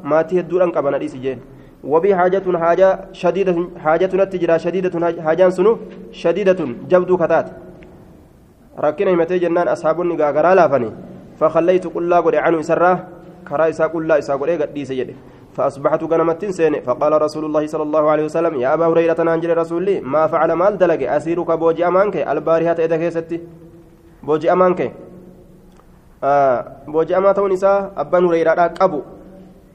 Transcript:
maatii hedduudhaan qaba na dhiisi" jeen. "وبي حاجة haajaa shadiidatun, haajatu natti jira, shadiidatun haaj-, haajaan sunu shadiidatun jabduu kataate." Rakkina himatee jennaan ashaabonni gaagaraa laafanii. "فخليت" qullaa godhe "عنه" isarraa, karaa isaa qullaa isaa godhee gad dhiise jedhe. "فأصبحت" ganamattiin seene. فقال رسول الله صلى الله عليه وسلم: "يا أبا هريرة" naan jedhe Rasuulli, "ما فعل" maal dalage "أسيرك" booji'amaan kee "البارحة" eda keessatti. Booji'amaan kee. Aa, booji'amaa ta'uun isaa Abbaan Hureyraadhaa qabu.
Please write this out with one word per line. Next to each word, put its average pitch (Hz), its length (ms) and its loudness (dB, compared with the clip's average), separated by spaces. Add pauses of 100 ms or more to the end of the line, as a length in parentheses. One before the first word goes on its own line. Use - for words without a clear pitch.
maatii 170 340 0
hedduudhaan 175 360 0
qaba 139 180 -2
na 139 80 -2
dhiisi" 143 200 -8
jeen. 127 200 -6 (460)
"وبي 165 300 2
حاجة 180 440 2
haajaa 170 400 4 (140)
shadiidatun, 175 580 -2 (140)
haajatu 175 320 2
natti 190 220 0
jira, 165 200 0
shadiidatun 175 440 -4
haaj-, 170 180 -2
haajaan 165 320 2
sunu 196 260 2 (340)
shadiidatun 170 640 0 (120)
jabduu 180 300 2
kataate." 160 340 0 (1300)
Rakkina 151 320 0
himatee 170 280 2
jennaan 170 300 0
ashaabonni 160 480 -2
gaagaraa 151 380 2
laafanii. 139 380 2 (480)
"فخليت" 170 540 2
qullaa 175 280 0
godhe 160 160 2
"عنه" 160 220 2
isarraa, 165 380 2 (460)
karaa 147 220 0
isaa 160 220 -2
qullaa 160 300 0
isaa 143 200 -2
godhee 156 200 -2
gad 147 160 -4
dhiise 135 220 -8
jedhe. 123 180 -6 (420)
"فأصبحت" 143 480 -2
ganamattiin 165 480 0
seene. 160 280 0
فقال 151 420 0
رسول 151 220 -4
الله 151 220 -2
صلى 156 160 -4
الله 151 280 0
عليه 151 140 2
وسلم: 165 360 -2
"يا 131 140 0
أبا 165 120 0
هريرة" 165 360 2
naan 165 180 0
jedhe 165 140 0
Rasuulli, 170 480 -2
"ما 151 240 0
فعل" 160 300 0
maal 190 220 0
dalage 165 280 2 (100)
"أسيرك" 165 420 -2
booji'amaan 175 520 2
kee 151 140 -4
"البارحة" 165 540 0
eda 165 200 0
keessatti. 165 420 -4 (840)
Booji'amaan 170 480 2
kee. 135 160 -4 (1300)
Aa, 139 420 2 (260)
booji'amaa 175 440 2
ta'uun 196 180 0
isaa 196 440 0
Abbaan 180 300 0
Hureyraadhaa 165 420 2
qabu. 170 340 0 (720)